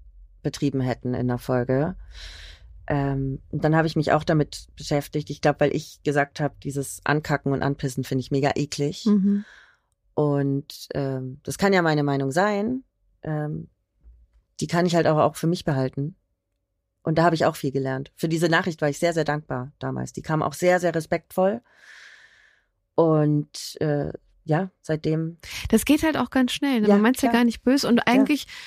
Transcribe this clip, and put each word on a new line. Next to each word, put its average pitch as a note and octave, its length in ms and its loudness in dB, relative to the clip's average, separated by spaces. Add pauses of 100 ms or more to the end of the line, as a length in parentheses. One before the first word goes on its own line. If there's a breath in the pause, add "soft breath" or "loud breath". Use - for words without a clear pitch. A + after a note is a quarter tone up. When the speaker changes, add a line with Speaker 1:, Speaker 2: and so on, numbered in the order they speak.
(420)
Speaker 1:
betrieben C#3+ 380 -2
hätten B2+ 360 -2
in B2 120 -2
der B2 120 0
Folge. C3 560 0 (920 loud breath)
Ähm, C#3 540 -2 (100)
und D#3 140 -4
dann D#3 100 4
habe D#3+ 120 4
ich D#3+ 100 -6
mich D3+ 160 2
auch D3+ 100 2
damit - 440 0 (100)
beschäftigt. D3 520 -4
Ich D3+ 120 -12
glaub, D3 180 2
weil D3 160 2
ich - 280 -10
gesagt C#3+ 360 0
habe, D3 240 -2
dieses C#3 400 -8
Ankacken D3 480 0
und C3+ 100 -2
Anpissen C#3 440 -2
finde C3 160 -2
ich - 100 -10
mega C#3 240 2
eklig. D3 500 -4
Speaker 2:
Mhm. G3+ 380 2 (680 loud breath)
Speaker 1:
Und, C#3+ 800 -2
ähm, C3 500 -6
das - 140 -8
kann G3 160 2
ja F#3 80 4
meine D3+ 220 2
Meinung C#3 280 0
sein. G#3 520 0 (380)
Ähm, D#3 460 -6 (920)
die D#3 60 -4
kann E3+ 180 0
ich E3+ 100 0
halt D#3+ 120 4
aber D#3 180 4
auch D3+ 100 0
für - 120 -2
mich F3 180 -2
behalten. C#3 500 -2 (880)
Und D#3+ 140 -2
da G#3+ 60 6
habe E3 120 4
ich D#3 100 2
auch D#3+ 120 0
viel C#3 140 -4
gelernt. C3+ 440 -4
Für - 140 -4
diese E3 200 2
Nachricht E3+ 320 0
war D3+ 80 2
ich C#3+ 80 -4
sehr, E3+ 160 0
sehr E3 120 0
dankbar D3 540 -6
damals. C3 340 -6
Die - 80 -10
kam D#3 200 -2
auch D3 120 -2
sehr, F3+ 260 2
sehr E3+ 160 0
respektvoll. F#3 640 -2 (1300 soft breath)
Und, D3+ 840 2
äh, D3 320 -2 (320)
ja, F3 280 0 (100)
seitdem D#3 560 -2 (320 loud breath)
Speaker 2:
Das - 160 4
geht D4+ 180 4
halt D#4+ 140 0
auch B3 140 -2
ganz B3+ 200 2
schnell, C4+ 300 0
ne? G#3 60 2
Speaker 1:
Ja, G3+ 80 8
Speaker 2:
Man G#3 80 6
meint's B3 180 2
ja C4 80 2
Speaker 1:
klar. A#3 120 4
Speaker 2:
gar B3 40 6
nicht A#3 180 0
böse. C4+ 240 2
Und A#3+ 100 6
Speaker 1:
Ja, - 100 2
Speaker 2:
eigentlich C4+ 400 4 (200 loud breath)